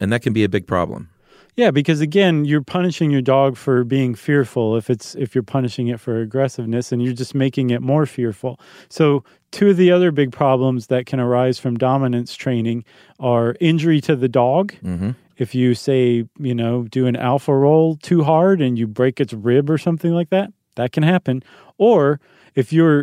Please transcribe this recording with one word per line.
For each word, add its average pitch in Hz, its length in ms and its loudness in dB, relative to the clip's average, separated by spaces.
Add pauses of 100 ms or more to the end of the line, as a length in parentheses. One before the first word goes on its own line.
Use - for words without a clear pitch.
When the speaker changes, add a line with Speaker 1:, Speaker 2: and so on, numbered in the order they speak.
Speaker 1:
and 98 140 -2
that 120 80 -4
can 120 100 -2
be 107 120 2
a 101 40 0
big 95 180 -4
problem. 85 440 -4 (460)
Speaker 2:
Yeah, 240 140 4
because 147 300 0
again, 160 440 2
you're 147 200 0
punishing 175 480 -2
your 139 100 0
dog 135 340 2
for 123 280 0
being 123 320 -2
fearful 120 600 -2
if 113 140 -4
it's, - 240 -6
if - 220 -6
you're 123 80 -2
punishing 123 420 -4
it 120 140 -6
for 113 200 -6
aggressiveness, 120 680 -4
and 123 100 -2
you're 127 120 -2
just 123 200 -10
making 135 380 -2
it 120 100 -2
more 143 260 0
fearful. 123 520 -8 (300)
So 143 340 2 (300)
two 202 180 4
of 190 60 4
the 180 160 6
other 180 180 4
big 139 220 0
problems 131 560 0
that 127 180 -2
can 131 140 -4
arise 123 400 0
from 123 160 -4
dominance 127 580 -2
training 117 500 -4 (360)
are 120 400 0
injury 160 400 2
to 151 160 0
the 123 120 -2
dog. 135 540 0
Speaker 1:
Mm-hmm. 92 280 -4 (260)
Speaker 2:
If - 180 -6
you 123 220 2
say, 123 480 0 (160)
you 131 160 -4
know, 117 340 -4
do 127 160 -2
an 123 80 0
alpha 131 400 -2
roll 156 480 2
too 165 220 0
hard 165 360 2
and 127 160 0
you 113 120 -2
break 123 320 -2
its 131 120 -4
rib 120 380 0
or 156 80 0
something 170 340 -2
like 170 180 -2
that, 196 220 -2 (220)
that 123 160 -4
can 156 140 -2
happen. 156 400 0 (340)
Or 151 400 4 (380)
if 131 160 -2
you're 160 300 4